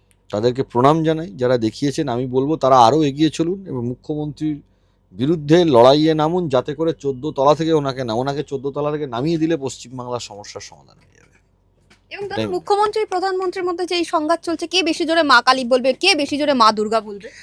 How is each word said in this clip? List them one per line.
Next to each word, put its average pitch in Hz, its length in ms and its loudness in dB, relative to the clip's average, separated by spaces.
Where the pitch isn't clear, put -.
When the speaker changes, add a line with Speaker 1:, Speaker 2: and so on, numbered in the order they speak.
Speaker 1:
তাদেরকে 120 320 0
প্রণাম 147 400 2
জানাই। 160 320 -4
যারা 127 220 0
দেখিয়েছেন 135 520 -4
আমি 123 180 -4
বলবো 131 280 -2
তারা 131 240 4
আরও 127 240 6
এগিয়ে 143 260 0
চলুন 185 380 -4
এবং 123 200 -6
মুখ্যমন্ত্রীর 151 760 -8
বিরুদ্ধে 151 540 2
লড়াইয়ে 147 480 6
নামুন, 160 360 -2
যাতে 131 260 -2
করে 160 180 -2
চোদ্দ 139 380 -8
তলা 143 240 4
থেকে 160 180 -2
ওনাকে 135 300 -2
না-, 110 120 0
ওনাকে 139 280 -4
চোদ্দ 139 280 -8
তলা 147 200 -4
থেকে 151 160 -6
নামিয়ে 135 300 -2
দিলে 160 200 0
পশ্চিমবাংলার 123 640 -8
সমস্যার 101 420 -16
সমাধান 71 360 -20
হয়ে - 0 -
যাবে। - 180 -20
Speaker 2:
এবং 370 140 -12
দাদা, 392 120 -8
Speaker 1:
তাই 427 100 -4
Speaker 2:
মুখ্যমন্ত্রী 415 600 -2
প্রধানমন্ত্রীর 370 580 -4
মধ্যে 359 220 -4
যে 359 100 -4
এই 339 100 -4
সংঘাত 320 360 -2
চলছে, 339 260 -6
কে 359 160 0
বেশি 320 220 -2
জোরে 330 180 2
মা 254 180 6
কালী 262 220 2
বলবে, 254 300 0
কে 370 220 0
বেশি 294 220 -2
জোরে 285 160 0
মা 226 180 4
দুর্গা 214 300 -2
বলবে? 208 280 -14